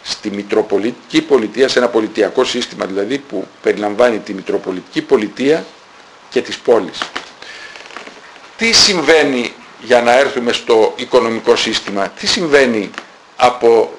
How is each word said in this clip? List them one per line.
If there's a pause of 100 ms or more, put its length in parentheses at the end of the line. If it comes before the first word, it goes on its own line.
στη
μητροπολιτική
πολιτεία,
σε
ένα
πολιτιακό
σύστημα
δηλαδή
που (140)
περιλαμβάνει
τη
μητροπολιτική
πολιτεία (640)
και
τις
πόλεις. (1600)
Τι
συμβαίνει, (280)
για
να
έρθουμε
στο
οικονομικό
σύστημα,
τι
συμβαίνει (460)
από